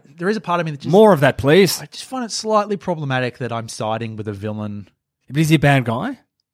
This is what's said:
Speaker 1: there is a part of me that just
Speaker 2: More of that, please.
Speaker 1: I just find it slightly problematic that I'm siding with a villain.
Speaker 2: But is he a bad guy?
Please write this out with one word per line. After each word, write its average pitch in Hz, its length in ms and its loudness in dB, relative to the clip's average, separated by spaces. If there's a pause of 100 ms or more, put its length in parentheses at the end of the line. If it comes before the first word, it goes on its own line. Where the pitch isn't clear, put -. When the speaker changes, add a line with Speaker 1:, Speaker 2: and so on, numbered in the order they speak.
(180)
Speaker 1:
there 175 120 -4
is 214 80 -2
a 185 40 -10
part 175 180 -2
of 170 60 -2
me 160 60 -6
that 143 100 -10
just - 100 -4
Speaker 2:
More 208 220 8
of 147 80 2
that, 135 180 2
please. 160 420 4
Speaker 1:
I 151 60 -16
just - 180 -18
find 262 180 -8
it 214 80 -10
slightly 208 460 -2
problematic 135 640 -4
that 117 120 -6
I'm 117 160 -8
siding 113 480 -6
with 104 120 -10
a 107 60 -6
villain. 104 560 -10 (400)
Speaker 2:
But 127 120 -8
is 156 80 2
he 160 60 4
a 147 40 4
bad 139 260 4
guy? 151 340 -4 (340)